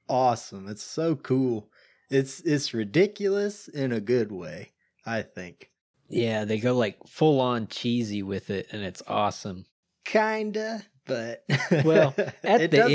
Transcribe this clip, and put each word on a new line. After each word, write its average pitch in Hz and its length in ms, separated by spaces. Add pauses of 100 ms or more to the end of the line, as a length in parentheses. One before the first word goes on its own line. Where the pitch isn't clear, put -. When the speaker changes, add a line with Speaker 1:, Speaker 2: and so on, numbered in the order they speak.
Speaker 1:
awesome. 117 600
It's 107 140
so 160 340
cool. 127 540 (400)
It's, 135 300
it's 147 340
ridiculous 202 920
in 135 240
a 113 80
good 113 320
way, 90 400 (340)
I 113 160
think. - 480 (380)
Speaker 2:
Yeah, 113 360
they 107 140
go, 123 180
like, 110 300
full 151 340
on 120 280
cheesy 110 540
with 98 280
it, 95 200
and 104 120
it's 90 240
awesome. 104 580 (400)
Speaker 1:
Kinda, 220 800 (220)
but 117 420
<laughs> 139 360
Speaker 2:
Well, 151 300 (300)
at 196 160
Speaker 1:
it 165 100
Speaker 2:
the - 60
Speaker 1:
doesn't 143 180